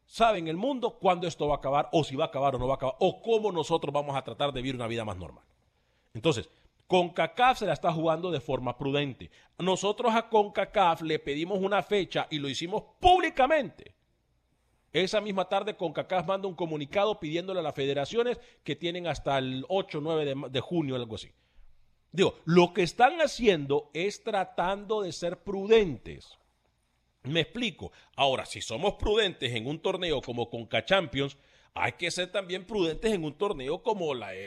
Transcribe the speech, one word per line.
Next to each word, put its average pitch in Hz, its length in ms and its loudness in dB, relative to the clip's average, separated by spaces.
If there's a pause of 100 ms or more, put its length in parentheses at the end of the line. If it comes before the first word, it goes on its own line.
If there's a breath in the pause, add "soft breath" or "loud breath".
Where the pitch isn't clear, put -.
sabe 220 320 4
en 165 100 -4
el 160 100 -2
mundo 240 420 -2
cuándo 180 280 2
esto 151 200 -2
va 147 80 2
a - 20 0
acabar, 143 340 0
o 160 120 6
si 135 120 -8
va 151 100 0
a - 20 0
acabar 139 280 0
o 120 40 -2
no 127 80 -2
va 135 60 2
a - 20 -4
acabar, 131 240 -2
o 185 240 2
cómo 214 280 2
nosotros 160 400 0
vamos 143 240 -2
a 131 80 -4
tratar 143 300 -2
de 127 80 -6
vivir 131 140 -4
una 120 100 -4
vida 113 180 -4
más 98 140 -6
normal. - 260 -14 (680)
Entonces, 117 340 0 (380 soft breath)
concacaf 180 720 2
se 220 80 -4
la 165 80 2
está 175 180 -2
jugando 165 380 0
de 147 100 -2
forma 123 380 -4
prudente. 139 540 -4 (260 soft breath)
Nosotros 202 560 0
a 226 160 0
concacaf 196 720 2
le 156 160 0
pedimos 160 420 -4
una 190 220 2
fecha 170 480 0
y 156 80 -4
lo 139 120 -4
hicimos 175 340 -4 (160)
públicamente. 320 960 4 (960)
Esa 185 300 0
misma 190 280 -2
tarde, 202 260 -2
concacaf 165 520 -2
manda 196 200 -2
un 185 60 -6
comunicado 170 640 -2
pidiéndole 175 420 -4
a - 20 -2
las 147 100 -4
federaciones 143 640 -2 (240 loud breath)
que 147 120 -4
tienen 170 320 -6
hasta 139 320 0
el 131 280 -4
ocho 185 300 -2
o 147 40 -4
nueve 156 240 0
de 135 100 -2
ma-, 139 140 -8
de 131 100 -4
junio, 147 360 -2
algo 117 200 -6
así. - 160 -14 (800)
Digo, 170 240 2 (100)
lo 175 280 6
que 185 100 2
están 277 380 4
haciendo 156 760 2
es 190 280 -4
tratando 202 760 -2
de 180 100 -4
ser 175 300 -6
prudentes. 196 960 2 (880)
Me 151 160 -2
explico. 170 520 -4 (260 soft breath)
Ahora, 131 280 2
si - 160 -12
somos 156 340 -4
prudentes 190 580 0
en 113 120 -4
un 156 140 -6
torneo 180 420 -2
como 120 280 -6
conca 113 360 -4
Champions, 139 520 -2 (360 soft breath)
hay 110 200 -2
que 170 180 -6
ser 180 200 -4
también 185 340 -6
prudentes 196 480 -2
en 170 100 -2
un 147 100 -4
torneo 175 480 -4
como 180 320 -2
la, 98 200 -8 (140)